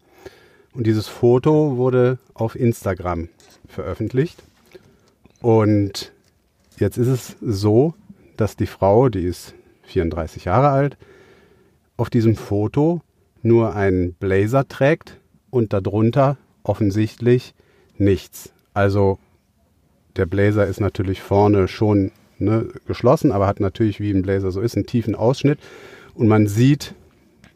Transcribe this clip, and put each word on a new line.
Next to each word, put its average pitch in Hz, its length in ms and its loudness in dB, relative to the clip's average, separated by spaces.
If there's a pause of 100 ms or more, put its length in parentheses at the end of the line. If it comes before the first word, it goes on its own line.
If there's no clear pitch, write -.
(720)
Und 117 120 -4
dieses 107 220 0
Foto 135 720 2
wurde 127 420 2 (140)
auf 113 220 -6
Instagram 92 760 -4 (380)
veröffentlicht. 110 760 -6 (960)
Und 104 720 0 (680)
jetzt 101 200 -4
ist 120 100 0
es 127 340 -4
so, 110 520 2 (440)
dass 107 180 -2
die 101 120 -4
Frau, 110 420 2
die 98 140 -6
ist - 300 -8 (300)
vierunddreißig 82 600 -6
Jahre 120 240 2
alt, 139 280 -2 (1000)
auf 117 120 -4
diesem 113 260 2
Foto 143 680 -2 (400)
nur 113 340 2
einen 92 380 0
Blazer 104 540 0
trägt - 520 -2 (300)
und 117 240 -2
darunter 113 640 0 (260)
offensichtlich 110 920 0 (440)
nichts. - 540 -2 (220)
Also 98 460 0 (1000)
der 98 80 0
Blazer 101 420 2
ist 98 140 -6
natürlich 95 400 -4
vorne 101 460 2
schon, 101 440 0 (280)
ne, 110 280 0 (200)
geschlossen, 127 440 2
aber 98 160 0
hat 101 120 -2
natürlich, 104 400 -2
wie 104 120 -4
ein 95 120 0
Blazer 98 280 -2
so 95 100 -6
ist, 120 140 -4
einen 101 120 -2
tiefen 110 280 -2
Ausschnitt. 135 440 0 (560)
Und 117 120 0
man 107 200 4
sieht 123 480 2 (600)